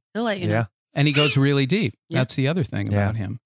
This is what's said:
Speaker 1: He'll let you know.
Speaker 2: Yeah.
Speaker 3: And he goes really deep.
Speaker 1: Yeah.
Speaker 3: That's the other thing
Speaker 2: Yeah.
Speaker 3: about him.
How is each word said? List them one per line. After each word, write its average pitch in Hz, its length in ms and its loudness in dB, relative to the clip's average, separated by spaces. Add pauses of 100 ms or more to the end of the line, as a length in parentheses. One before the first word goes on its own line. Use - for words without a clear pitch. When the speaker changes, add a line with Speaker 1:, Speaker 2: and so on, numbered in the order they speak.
(140)
Speaker 1:
He'll 220 100 -4
let 208 160 -2
you 180 80 -4
know. 104 60 0
Speaker 2:
Yeah. 113 120 0 (280)
Speaker 3:
And 143 140 2
he 147 60 2
goes 147 240 2
really 139 300 4
deep. 175 280 -2 (140)
Speaker 1:
Yeah. 131 120 0
Speaker 3:
That's - 140 -4
the 131 120 0
other 165 160 -2
thing 104 280 -6
Speaker 2:
Yeah. 104 120 2
Speaker 3:
about 101 140 0
him. 107 280 -8